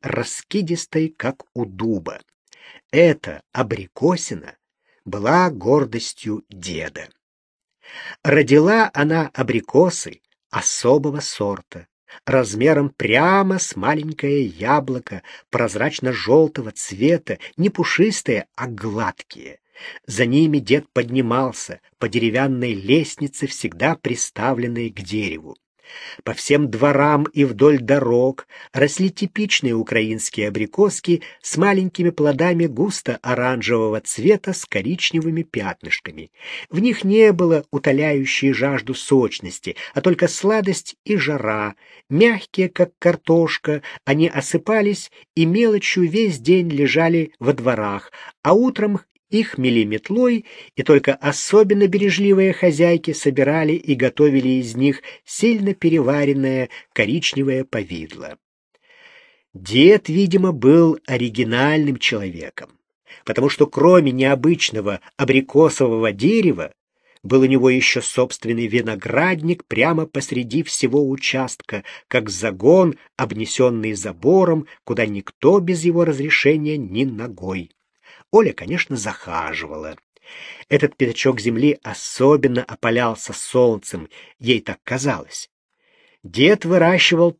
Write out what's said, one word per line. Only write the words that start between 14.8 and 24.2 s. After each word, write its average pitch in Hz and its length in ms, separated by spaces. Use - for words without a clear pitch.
прозрачно-желтого 123 1200
цвета, 113 680
не 190 140
пушистые, 180 760
а 127 100
гладкие. 104 920
За 123 180
ними 147 340
дед 127 340
поднимался 123 880
по 120 100
деревянной 120 640
лестнице, 135 760
всегда 127 500
приставленной 120 920